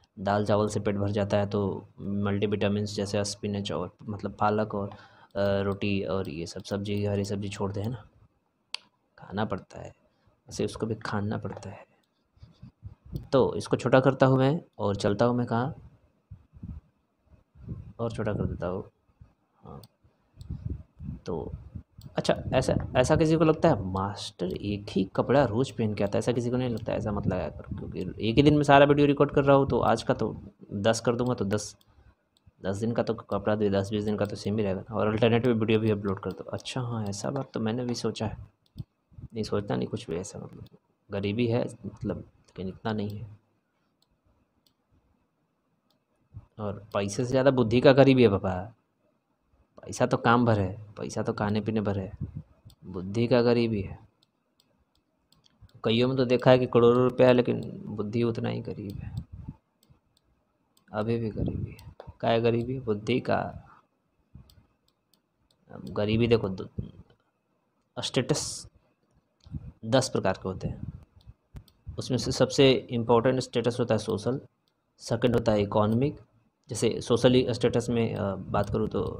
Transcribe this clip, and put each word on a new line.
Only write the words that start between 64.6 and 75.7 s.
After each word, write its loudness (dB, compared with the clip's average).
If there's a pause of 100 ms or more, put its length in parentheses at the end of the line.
अब -14
गरीबी 2
देखो, 2
दो, -8 (1300)
स्टेटस -2 (1160)
दस 2
प्रकार 0
के -8
होते -6
हैं, -12 (960)
उसमें -2
से -2
सबसे 6
इम्पोर्टेंट 2
स्टेटस -2
होता 2
है 2
सोशल, -4 (560)
सेकंड 0
होता 2
है 4
इकोनॉमिक। 2 (500)